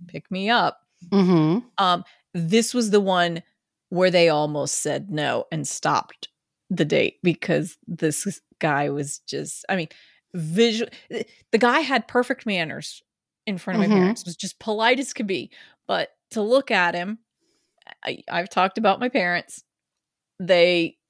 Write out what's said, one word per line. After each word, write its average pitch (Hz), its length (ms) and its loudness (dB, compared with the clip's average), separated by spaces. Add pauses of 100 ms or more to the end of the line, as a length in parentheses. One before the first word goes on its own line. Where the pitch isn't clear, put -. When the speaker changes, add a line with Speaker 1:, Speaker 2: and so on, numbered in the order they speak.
Speaker 1:
pick - 220 -14
me 190 200 -4
up. 202 300 0 (300)
Speaker 2:
Mm-hmm. 180 560 4 (120)
Speaker 1:
Um, 185 260 2 (280)
this 180 420 0
was 233 160 0
the 208 100 4
one 175 420 0 (480)
where 180 200 2
they 170 180 6
almost 151 540 0
said 147 280 -4
no 139 420 -2
and 151 160 -6
stopped - 600 -4 (420)
the 175 140 0
date - 380 0
because 165 540 -2 (100)
this 160 540 -4 (180)
guy 147 300 0
was 143 320 -6
just, - 480 -10
I 196 80 -2
mean, 165 120 -4 (440)
visual. 208 580 0 (200)
The - 480 -4
guy 247 220 4
had 262 280 -2
perfect 247 380 -2
manners 165 560 -4 (440)
in 190 120 -4
front 202 180 -4
of 202 100 4
my 214 80 4
Speaker 2:
Mm-hmm. 190 80 6
Speaker 1:
parents, 196 220 0
was 175 120 -12
just - 220 -12
polite 226 400 0
as 269 140 -6
could 214 160 -4
be. 170 240 -6 (340)
But 180 220 -2 (220)
to 226 120 -4
look 254 300 2
at 175 220 2
him, 185 240 -6 (840)
I, - 260 -8
I've 175 200 -4
talked 190 300 0
about 196 200 2
my 247 120 -4
parents. 175 520 -2 (800)
They, 175 560 4 (140)